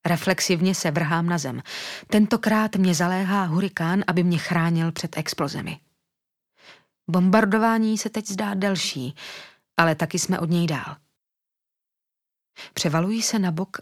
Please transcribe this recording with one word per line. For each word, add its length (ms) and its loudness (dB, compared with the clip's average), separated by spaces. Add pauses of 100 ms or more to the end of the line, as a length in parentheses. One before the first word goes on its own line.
Reflexivně 680 2
se 160 -2
vrhám 360 0
na 120 0
zem. 240 -6 (440)
Tentokrát 680 2
mě 180 4
zaléhá 500 0
Hurikán, 640 0
aby 160 2
mě 160 2
chránil 540 0
před 240 -8
explozemi. 640 -6 (1300)
Bombardování 880 4
se 120 -6
teď 180 -10
zdá 260 -4
delší, 600 -4 (640)
ale 180 4
taky 240 -2
jsme 200 0
od 120 -4
něj 160 2
dál. 300 -6 (1800)
Převaluji 480 0
se 160 0
na 120 2
bok 320 -6